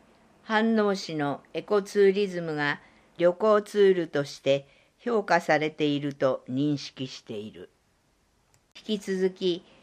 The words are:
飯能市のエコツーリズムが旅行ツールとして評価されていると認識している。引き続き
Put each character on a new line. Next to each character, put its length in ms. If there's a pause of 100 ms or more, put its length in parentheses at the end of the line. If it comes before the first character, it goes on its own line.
(480)
飯 280
能 180
市 220
の 260 (140)
エ 80
コ 180
ツ 180
ー 140
リ 140
ズ 120
ム 160
が 240 (380)
旅 160
行 300
ツ 160
ー 160
ル 120
と 160
し 160
て 280 (320)
評 240
価 180
さ 160
れ 140
て 140
い 140
る 140
と 340
認 300
識 300
し 140
て 120
い 180
る。 200 (1080)
引 220
き 180
続 140
き 340 (180)